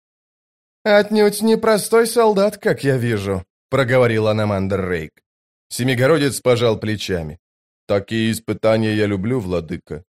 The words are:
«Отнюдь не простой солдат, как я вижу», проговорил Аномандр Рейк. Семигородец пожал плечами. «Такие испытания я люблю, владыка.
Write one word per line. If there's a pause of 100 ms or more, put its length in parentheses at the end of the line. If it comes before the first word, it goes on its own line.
(840)
«Отнюдь
не
простой
солдат,
как
я
вижу», (240)
проговорил
Аномандр
Рейк. (560)
Семигородец
пожал
плечами. (480)
«Такие
испытания
я
люблю,
владыка.